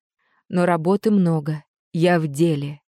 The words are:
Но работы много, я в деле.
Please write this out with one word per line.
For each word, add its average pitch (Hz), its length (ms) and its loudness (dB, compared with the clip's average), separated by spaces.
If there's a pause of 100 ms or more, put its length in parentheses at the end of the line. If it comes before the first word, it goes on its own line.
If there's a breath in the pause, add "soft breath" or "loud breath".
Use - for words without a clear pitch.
(480)
Но 180 160 0
работы 175 460 0
много, 160 540 0 (280)
я 175 260 2
в 160 100 -2
деле. 143 520 -2 (100)